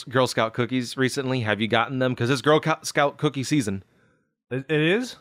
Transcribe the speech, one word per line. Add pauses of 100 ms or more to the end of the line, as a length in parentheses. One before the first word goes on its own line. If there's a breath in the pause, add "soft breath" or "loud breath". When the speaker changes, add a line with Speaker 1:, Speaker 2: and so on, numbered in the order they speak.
Speaker 1:
Girl
Scout
cookies
recently?
Have
you
gotten
them?
'Cause
it's
Girl
Co-,
Scout
cookie
season. (640)
Speaker 2:
It,
it
is?